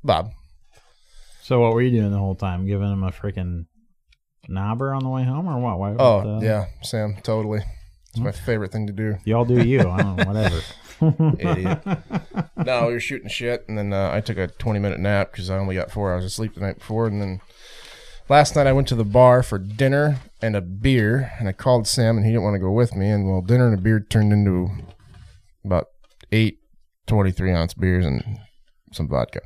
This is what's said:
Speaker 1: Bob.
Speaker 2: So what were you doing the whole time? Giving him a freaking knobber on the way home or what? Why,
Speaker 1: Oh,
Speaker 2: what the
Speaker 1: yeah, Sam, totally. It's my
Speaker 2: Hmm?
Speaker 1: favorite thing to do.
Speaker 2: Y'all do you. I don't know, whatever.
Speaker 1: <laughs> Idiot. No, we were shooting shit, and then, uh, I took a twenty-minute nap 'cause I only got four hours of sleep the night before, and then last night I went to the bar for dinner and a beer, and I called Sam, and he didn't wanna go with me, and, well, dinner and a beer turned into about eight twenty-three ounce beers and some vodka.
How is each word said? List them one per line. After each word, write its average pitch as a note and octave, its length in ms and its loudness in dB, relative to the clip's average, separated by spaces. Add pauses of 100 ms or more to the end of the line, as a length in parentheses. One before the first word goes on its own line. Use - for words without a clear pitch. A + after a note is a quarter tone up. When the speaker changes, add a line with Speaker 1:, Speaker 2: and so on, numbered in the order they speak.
Speaker 1:
Bob. F#2+ 260 0 (1120)
Speaker 2:
So B2 180 2
what A#2 120 4
were A#2 100 2
you B2 160 2
doing G2+ 140 2
the G2+ 60 0
whole F#2+ 180 -2
time? F#2 300 -4
Giving G2+ 260 -2
him F#2+ 100 -2
a F#2 80 -2
freaking F2+ 560 -8 (840)
knobber A2+ 440 -4
on C3+ 80 -4
the C3 60 -4
way C3 160 -4
home C#3+ 240 -4
or C#3 100 -4
what? A#2 200 -4
Why, G#2 200 -4
Speaker 1:
Oh, B2 200 6
Speaker 2:
what G#2+ 220 -4
the G#2+ 60 -2
Speaker 1:
yeah, G#2+ 200 0 (160)
Sam, G#2+ 400 -4
totally. G#2+ 380 -2 (500)
It's - 100 -8
my B2 100 -2
Speaker 2:
Hmm? - 160 -10
Speaker 1:
favorite G#2+ 260 -2
thing G#2+ 140 -4
to G#2 60 -8
do. G#2+ 320 -4
Speaker 2:
Y'all A2+ 200 2
do A#2 220 4
you. B2 140 4 (100)
I F2+ 120 0
don't F#2+ 140 0
know, F#2 80 2
whatever. G2 360 0 (380)
Speaker 1:
<laughs> D#3 400 2
Idiot. F3 400 -2 (760)
No, B2+ 300 0
we A#2+ 80 -2
were A2+ 60 -4
shooting A#2+ 280 -10
shit, A#2+ 400 -6
and G#2+ 80 -6
then, G2+ 160 -4
uh, G2 180 0
I G2+ 120 -2
took G#2+ 160 -6
a F#2 100 -2
twenty-minute G2+ 500 -4
nap G2 360 0
'cause F#2 160 -8
I F#2+ 80 -2
only F#2+ 160 -4
got F#2 160 -4
four G2+ 200 -4
hours F2+ 140 -2
of F#2 80 -8
sleep A2 220 -8
the - 80 -8
night G2 160 -6
before, A2+ 280 -2
and G#2 140 -2
then F#2 200 -6 (880)
last D3 260 4
night C#3+ 100 4
I C3+ 60 4
went C3+ 160 2
to C3 60 0
the A2+ 100 0
bar B2+ 380 6
for G#2+ 160 -4
dinner C3+ 600 0 (220)
and A2 160 0
a G2 60 -2
beer, A2+ 760 0
and G#2 120 -2
I - 20 -4
called A#2+ 340 2
Sam, A2+ 300 2
and G2+ 80 2
he G#2+ 80 4
didn't A#2 120 0
wanna G#2 140 0
go F#2 140 0
with A#2 240 2
me, G2 140 2
and, G2+ 180 2
well, F#2 140 0
dinner A#2+ 260 4
and G#2+ 100 2
a F#2 40 -4
beer G#2+ 180 2
turned G#2+ 320 2
into F#2+ 360 4 (1000)
about F2+ 220 0 (440)
eight A2 280 2 (460)
twenty-three F#2+ 460 0
ounce E2+ 220 -2
beers F2+ 320 0
and C#2+ 320 -4 (560)
some D#2 120 -6
vodka. B1 400 -4